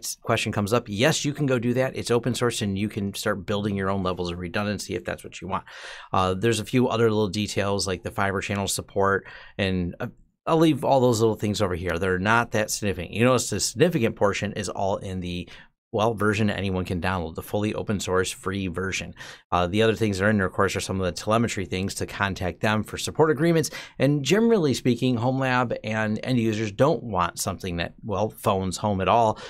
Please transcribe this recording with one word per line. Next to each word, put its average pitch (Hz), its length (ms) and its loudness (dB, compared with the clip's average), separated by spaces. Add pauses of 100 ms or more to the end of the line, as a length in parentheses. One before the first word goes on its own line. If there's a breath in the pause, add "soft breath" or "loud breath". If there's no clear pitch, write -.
s-, - 180 -8
question 110 300 0
comes 101 200 0
up. 120 140 2
Yes, 113 380 0
you 147 80 -2
can 147 140 -2
go 127 120 2
do 120 160 0
that. 131 220 -2
It's 110 160 -4
open 120 200 2
source, 120 300 -2
and 98 160 -2
you 104 100 -2
can 101 240 -4
start 101 320 -4
building 104 300 -2
your 95 160 0
own 98 140 0
levels 90 260 -2
of 87 80 -6
redundancy 101 560 -4
if 92 100 -6
that's 90 200 -8
what - 160 -16
you 90 80 -10
want. 95 160 -6 (480 loud breath)
Uh, 95 200 2
there's 107 280 0
a 104 40 -6
few 123 220 2
other 113 240 2
little 107 180 2
details 101 600 -2
like 92 160 -4
the 92 80 -8
fiber 98 280 0
channel 101 280 -2
support, 98 580 0 (300 loud breath)
and, 92 420 0
uh, - 80 -6 (400)
I'll 165 120 2
leave 156 260 4
all 131 160 4
those 123 180 4
little 110 160 4
things 104 260 -2
over 92 140 0
here. 85 240 -2
They're 92 220 0
not 113 320 2
that 107 180 0
significant. 90 440 -4
You 107 100 2
notice 123 260 2
the 104 80 -2
significant 120 560 2
portion 101 380 0
is 95 160 -6
all 98 300 -2
in 95 200 -8
the, 90 300 -6 (420 loud breath)
well, 107 220 2
version 104 380 2
anyone 92 340 -2
can 90 160 -2
download, 85 340 -2
the - 80 -8
fully 104 300 -2
open - 260 -4
source 92 320 0
free 95 360 -6
version. 90 480 -6 (360 loud breath)
Uh, 90 160 2
the 95 140 2
other 110 140 4
things 101 240 0
that 95 80 2
are - 20 6
in 107 80 4
there, 95 100 2
of - 60 -6
course, 98 240 2
are 95 40 -2
some 95 200 -4
of 92 60 0
the 87 60 -2
telemetry 107 520 0
things 92 300 -4
to 98 100 -6
contact 95 560 -4
them 107 240 2
for - 140 -10
support - 320 2
agreements. 160 400 2 (280 loud breath)
And 143 240 2
generally 185 520 4
speaking, 127 420 2
home 127 220 0
lab 127 440 0
and 110 400 -2
end 127 160 0
users 110 340 0
don't 139 300 2
want 90 360 -2
something 90 400 -4
that, - 160 -4 (100)
well, 107 240 0
phones 95 480 0
home 104 240 0
at 92 80 2
all. 110 300 4 (120 loud breath)